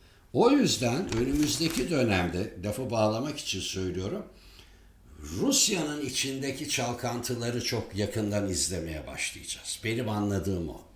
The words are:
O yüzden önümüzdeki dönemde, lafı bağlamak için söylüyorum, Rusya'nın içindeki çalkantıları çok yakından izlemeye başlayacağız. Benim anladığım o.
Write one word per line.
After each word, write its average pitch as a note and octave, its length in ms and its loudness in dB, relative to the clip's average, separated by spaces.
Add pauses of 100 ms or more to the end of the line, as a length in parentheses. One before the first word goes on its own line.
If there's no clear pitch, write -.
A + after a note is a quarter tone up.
(340)
O G#3+ 180 8
yüzden E3 640 2
önümüzdeki D3 720 2
dönemde, F#2+ 640 2 (100)
lafı A#2 280 -2
bağlamak A2+ 480 2
için F#2+ 220 -4
söylüyorum, F#2 640 -2 (960)
Rusya'nın D3 840 2
içindeki C3+ 640 -4
çalkantıları A#2+ 960 -2
çok G#2+ 320 -2
yakından G#2 540 0
izlemeye E2 580 -2
başlayacağız. - 760 -8
Benim A2+ 260 -2
anladığım G2 600 0
o. - 120 -12 (140)